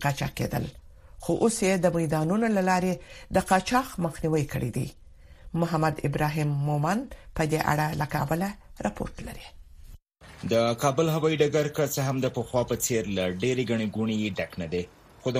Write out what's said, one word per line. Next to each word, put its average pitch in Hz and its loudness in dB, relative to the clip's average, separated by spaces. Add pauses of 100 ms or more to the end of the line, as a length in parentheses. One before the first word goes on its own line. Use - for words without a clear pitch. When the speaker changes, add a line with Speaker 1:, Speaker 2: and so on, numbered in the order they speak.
Speaker 1:
قاچاق 139 0
کېدل. - -2 (580)
خو 170 0 (100)
اوس 226 4
یې 190 4 (100)
د - 6 (100)
میدانونو 165 2 (100)
له 190 2
لارې 185 2 (400)
د 185 6 (120)
قاچاق 240 2 (160)
مخنیوی 156 0
کړی 131 -4
دی. 135 -2 (680)
محمد 165 2 (140)
ابراهیم 151 0 (180)
مومن 156 2 (360)
په 160 2
دې 151 2 (120)
اړه 151 2 (140)
له 147 -2
کابله 156 0 (360)
راپورټ - -4 (140)
لري. - -14 (1040)
Speaker 2:
د 117 4
کابل 143 4
هوایي 156 2
ډګر 147 4 (100)
که 156 2 (100)
څه 147 0
هم 135 0
د 127 2 (100)
پخوا 120 0
په 120 0
څیر 113 0 (140)
له 92 2 (180)
ډېرې 127 2
ګڼې 113 0 (100)
ګوڼې 110 0
یې 107 0
ډک 87 -4 (100)
نه 85 -6
دی، 87 -2 (380)
خو 131 -2
د 123 0